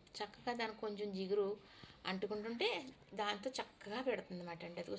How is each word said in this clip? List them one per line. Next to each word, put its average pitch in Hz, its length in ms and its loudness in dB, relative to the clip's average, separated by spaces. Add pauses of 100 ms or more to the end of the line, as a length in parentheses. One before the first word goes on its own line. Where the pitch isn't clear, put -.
(160)
చక్కగా - 360 -2
దానికి 226 280 0
కొంచెం 208 320 0
జిగురు 190 360 4 (580)
అంటుకుంటుంటే 214 640 2 (460)
దాంతో 208 360 2
చక్కగా 220 520 -4
పెడుతుందన్నమాట 180 640 0
అండి. 175 160 -6
అదిగో 196 180 -2